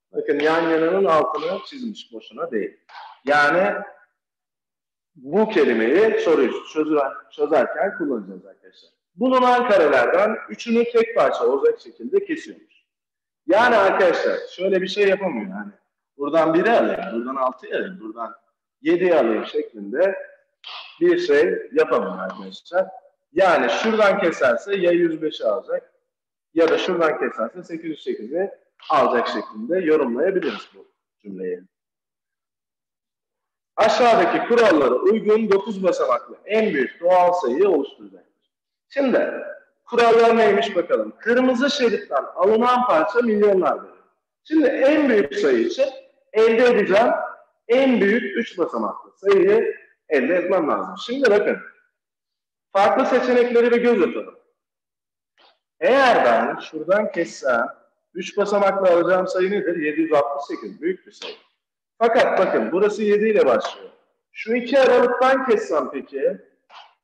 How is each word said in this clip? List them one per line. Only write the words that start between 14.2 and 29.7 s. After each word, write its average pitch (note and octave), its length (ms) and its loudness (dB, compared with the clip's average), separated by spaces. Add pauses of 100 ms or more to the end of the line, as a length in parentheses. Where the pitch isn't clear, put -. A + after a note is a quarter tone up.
şöyle F#3 260 0
bir F#3 60 -6
şey G3+ 200 0
yapamıyor. F3 420 -2
Yani G2+ 220 -14 (460)
buradan D#3+ 360 0
biri F#3 180 2
alayım, A2+ 300 0 (120)
buradan A#2+ 220 -6
altıyı C3 400 -6
alayım, F#2+ 240 -8
buradan A2 360 -14 (460)
yediyi E3+ 340 2
alayım A2+ 300 0
şeklinde D3 680 -4 (880)
bir F3 160 4
şey D3 540 0
yapamıyor A#2+ 480 -2
arkadaşlar. F#2+ 680 -6 (460)
Yani D#3 360 2
şuradan G#3+ 500 2
keserse D#3 560 0
ya F3 160 2
yüz E3 300 0
beşi D3+ 240 -6
alacak C3 480 -4 (600)
ya D#3+ 160 4
da - 80 2
şuradan E3+ 420 -2
keserse B2 440 -6
sekiz E3 260 -12
yüz D3 140 -12
sekizi C3+ 480 -6 (380)
alacak B2 380 0
şeklinde A#2+ 520 -6